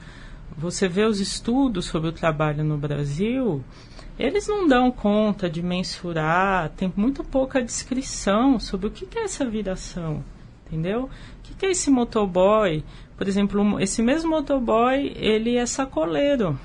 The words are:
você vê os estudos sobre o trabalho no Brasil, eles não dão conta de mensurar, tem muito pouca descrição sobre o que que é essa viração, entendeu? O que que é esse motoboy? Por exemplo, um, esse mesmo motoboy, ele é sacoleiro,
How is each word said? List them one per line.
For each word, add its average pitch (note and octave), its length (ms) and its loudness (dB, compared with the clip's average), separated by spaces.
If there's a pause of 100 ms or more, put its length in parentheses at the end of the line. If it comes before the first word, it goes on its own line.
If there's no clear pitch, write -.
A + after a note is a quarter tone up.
(580)
você F3 300 -2
vê F3+ 180 0
os G#3+ 140 2
estudos A#3 680 0
sobre D#3+ 240 -2
o - 20 -2
trabalho D#3 520 0
no D3+ 120 0
Brasil, D3 880 -2 (540)
eles G4+ 300 0
não G4+ 200 2
dão B3+ 240 6
conta G#3 560 2
de E3 140 -4
mensurar, F3+ 1080 0
tem F#3 260 -4
muito C4+ 280 0
pouca C4+ 380 0
descrição A#3+ 960 0
sobre G3 280 -4
o G#3+ 40 -6
que - 140 -12
que A4+ 140 -8
é A4+ 60 -2
essa D4 200 -4
viração, F3+ 760 -4 (420)
entendeu? F3+ 380 -2
O C4 60 -8 (340)
que - 100 -16
que - 140 -4
é - 40 2
esse F4 200 2
motoboy? G3+ 920 4 (320)
Por F#3+ 120 -4
exemplo, G3+ 340 2
um, G#3 180 4
esse F#3+ 220 0
mesmo D#4+ 300 2
motoboy, C4+ 840 2
ele A3 400 2
é A#3+ 120 0
sacoleiro, C#4+ 960 0